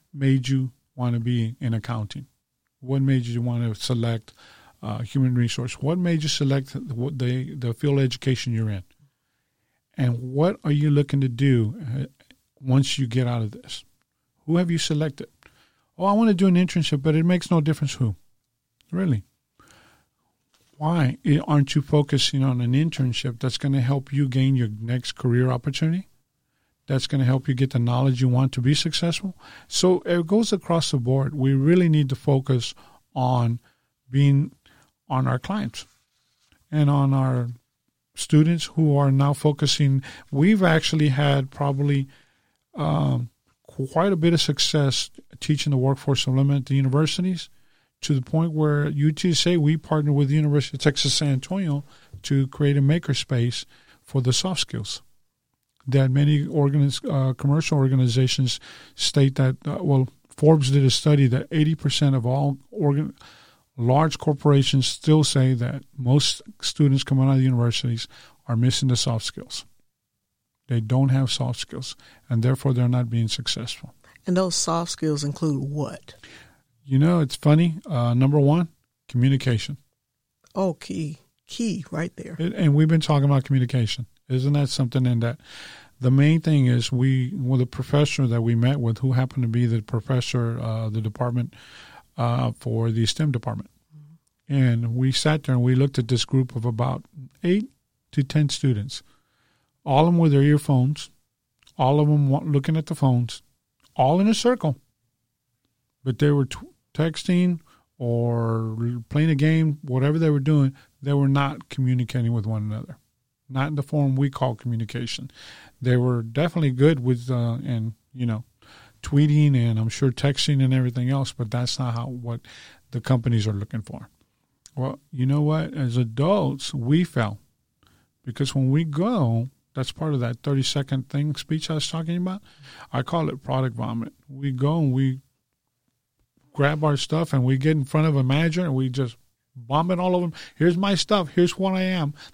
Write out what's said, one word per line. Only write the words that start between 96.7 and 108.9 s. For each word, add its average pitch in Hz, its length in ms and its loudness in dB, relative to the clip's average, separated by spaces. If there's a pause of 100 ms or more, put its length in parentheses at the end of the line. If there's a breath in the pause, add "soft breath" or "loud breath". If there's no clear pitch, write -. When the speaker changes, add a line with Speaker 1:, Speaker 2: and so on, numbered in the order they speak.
Speaker 1:
eight 196 280 0 (420)
to 147 100 0
ten 147 280 0
students, 123 520 -2 (840)
all 143 140 4
of 170 120 4
them 170 60 2
with 160 140 4
their 139 100 4
earphones, 143 680 2 (680)
all 143 200 2
of 151 100 4
them 147 200 2
wa-, 135 160 0
looking 151 320 0
at 156 100 -4
the - 80 -6
phones, 123 480 0 (540)
all 143 240 2
in 202 80 2
a 226 60 4
circle. 226 420 0 (1300)
But 127 160 -4
they 147 120 2
were 143 160 2
t-, - 120 -10 (360)
texting 175 640 0 (380 soft breath)
or 117 800 -2 (320)